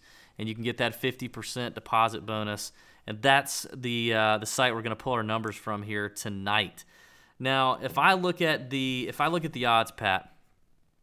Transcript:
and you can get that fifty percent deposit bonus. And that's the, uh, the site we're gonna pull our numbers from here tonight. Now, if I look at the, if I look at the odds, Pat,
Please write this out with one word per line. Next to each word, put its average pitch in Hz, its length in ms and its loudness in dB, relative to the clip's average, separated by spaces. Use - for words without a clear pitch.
and 107 100 -4
you 110 60 -4
can 113 100 -8
get 117 140 -2
that - 160 0
fifty 127 340 -4
percent 120 460 -8
deposit 113 500 0
bonus. 107 480 -4
And 107 140 -8
that's 139 540 2
the, 117 400 0
uh, 110 240 4
the 110 80 -6
site 123 280 2
we're 113 80 -4
gonna 110 140 -4
pull 131 160 -4
our 117 120 0
numbers 110 320 -4
from 104 260 -6
here 104 260 -4
tonight. 101 760 -2
Now, 131 440 2
if 131 160 -4
I 180 160 8
look 180 260 0
at 131 300 2
the, 131 380 -2
if 123 120 -6
I 147 60 4
look 165 180 0
at 160 80 -6
the 123 140 -2
odds, 113 240 4
Pat, 95 420 -2